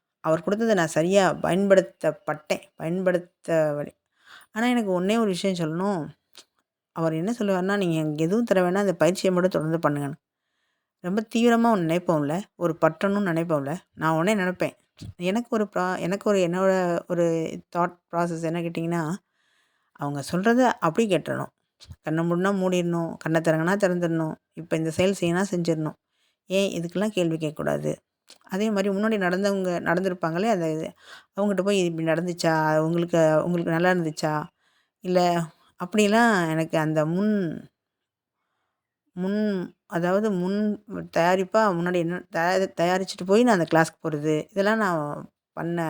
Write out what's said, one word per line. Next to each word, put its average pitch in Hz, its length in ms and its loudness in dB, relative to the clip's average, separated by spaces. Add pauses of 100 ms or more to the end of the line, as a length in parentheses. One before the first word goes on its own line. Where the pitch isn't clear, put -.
(200)
அவர் 160 220 0
கொடுத்ததை 220 320 0
நான் 170 120 2
சரியா 175 460 2
பயன்படுத்தப்பட்டேன். 170 1300 0 (120)
பயன்படுத்த 170 960 -2
வழி-, 147 240 -8 (560)
ஆனா 226 140 -2
எனக்கு 208 360 0
ஒண்ணே 208 160 2
ஒரு 226 80 2
விஷயம் 190 300 -2
சொல்லணும். 170 460 -2 (920)
அவர் 165 200 -2
என்ன 175 260 -4
சொல்லுவாருன்னா, 196 380 0
"நீங்க 175 200 0
எனக்கு 156 280 -2
எதுவும் 208 200 0
தர 190 180 2
வேணாம், 185 220 0
அந்த 185 100 0
பயிற்சியை 180 400 2
மட்டும் 180 160 2
தொடர்ந்து 160 280 0
பண்ணுங்கன்னு." 147 400 -2 (840)
ரொம்ப 190 180 -2
தீவிரமா 233 480 2
ஒண்ணு 185 160 2
நினைப்போம்ல, 165 560 0 (120)
ஒரு 165 260 -2
பற்றணும்னு 196 500 0
நினைப்போம்ல. 160 460 -2 (180)
நான் 160 220 0
உடனே 190 280 2
நினைப்பேன், 180 300 -4 (420)
எனக்கு 196 340 -4
ஒரு 214 240 0
ப்ரா-, 180 240 -2
எனக்கு 202 320 -2
ஒரு, 202 80 2
என்னோட 185 720 2
ஒரு 175 160 0 (520)
தாட் 175 200 -2 (160)
ப்ராசஸ் 170 300 -2
என்ன 165 180 -4
கேட்டிங்கன்னா, 170 420 -4 (920)
அவங்க 143 300 -6 (100)
சொல்றத 226 280 2 (180)
அப்படியே 175 380 0
கேட்டுறணும். 135 360 -4 (500)
கண்ணை 160 220 -2
மூடினா 175 280 2
மூடிடணும், 175 640 -2
கண்ணை 160 240 0
திறங்குனா 160 360 2
திறந்துடணும், 170 580 0 (180)
இப்ப 160 240 -6
இந்த 160 140 -2
செயல் 185 300 2
செய்யணும்னா 175 300 0
செஞ்சிடணும். 160 480 -2 (520)
ஏன் 196 200 0
இதுக்கெல்லாம் 170 380 -4
கேள்வி 170 280 0
கேட்கக்கூடாது? 151 600 -4 (460)
அதே 208 280 -4
மாதிரி 196 200 0
முன்னாடி 214 280 0
நடந்தவங்க, 190 520 0 (100)
நடந்திருப்பாங்களே, 180 680 -2
அந்த 175 220 0
இது, 160 240 -6 (420)
அவங்ககிட்ட 196 280 0
போய், 202 140 2
"இது 175 100 2
இப்படி 160 180 -4
நடந்துச்சா? 160 720 2
உங்களுக்கு, 165 640 2
உங்களுக்கு 170 280 0
நல்லா 175 200 2
இருந்துச்சா?" 160 400 -2 (680)
இல்ல 180 180 0 (640)
அப்படிலாம் 208 720 2
எனக்கு 160 280 0
அந்த 156 280 2
முன் 196 280 0 (1800)
முன், 190 220 -2 (480)
அதாவது 185 440 0
முன் 190 280 -2 (520)
தயாரிப்பா 190 600 2
முன்னாடி 175 240 0
என்ன 175 380 -2
தயாரி-, 185 440 0
தயாரிச்சுட்டு 180 500 -2
போய் 202 160 4
நான் 233 160 4
அந்த 160 80 2
கிளாஸ்க்கு 160 360 2
போறது, 156 480 -2
இதெல்லாம் 202 280 0
நான் 180 220 0 (520)
பண்ண 170 260 -4 (120)